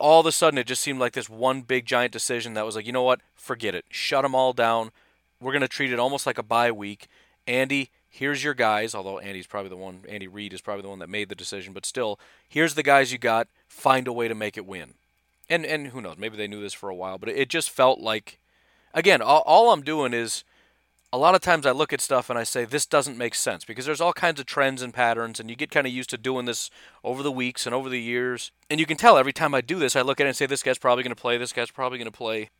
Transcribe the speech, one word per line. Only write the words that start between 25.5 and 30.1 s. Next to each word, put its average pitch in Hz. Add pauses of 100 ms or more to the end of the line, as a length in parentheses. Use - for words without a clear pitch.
you 117
get 147
kinda 135
used 127
to 127
doing 127
this 120 (320)
over 131
the 147
weeks 127
and 120
over 131
the 127
years. 123 (180)
And 151
you 160
can 151
tell 220
every 135
time 151
I 131
do 170
this, 131
I 131
look 135